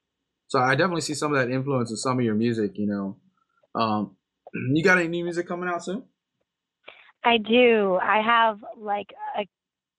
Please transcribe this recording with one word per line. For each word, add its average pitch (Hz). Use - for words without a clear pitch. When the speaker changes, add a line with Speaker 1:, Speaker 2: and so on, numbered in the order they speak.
Speaker 1:
So 135
I 127
definitely 170
see 151
some 147
of 139
that 123
influence 131
in 110
some 127
of 123
your 110
music, 110
you 202
know. 98
Um, 107
<clears throat> 120
you 156
got 185
any 170
new 170
music 175
coming 180
out 175
soon? 196
Speaker 2:
I 233
do. 214
I 208
have, 226
like, 208
a 202